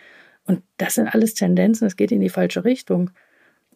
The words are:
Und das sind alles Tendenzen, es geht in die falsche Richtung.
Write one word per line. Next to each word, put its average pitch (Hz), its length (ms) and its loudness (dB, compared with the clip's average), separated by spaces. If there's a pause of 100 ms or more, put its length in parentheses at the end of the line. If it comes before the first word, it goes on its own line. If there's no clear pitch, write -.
(460)
Und 180 160 -2 (160)
das - 160 -4
sind 226 120 0
alles 220 280 0
Tendenzen, 190 520 2
es 185 100 -4
geht 208 160 0
in 208 100 0
die 190 80 0
falsche 180 340 -2
Richtung. 185 460 -2 (640)